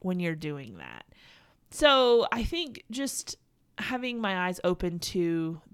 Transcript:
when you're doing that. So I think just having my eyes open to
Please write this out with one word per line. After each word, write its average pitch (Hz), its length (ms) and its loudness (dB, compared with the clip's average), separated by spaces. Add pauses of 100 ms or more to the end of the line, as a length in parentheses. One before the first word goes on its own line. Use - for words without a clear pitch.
when 185 180 -2
you're 170 160 0
doing 143 420 -8
that. 60 280 -14 (640)
So 254 600 6
I 226 120 0
think 330 460 -4
just - 480 -6 (420)
having 247 420 -4
my 185 260 0
eyes 185 160 -4
open 175 360 0
to 165 600 -2 (140)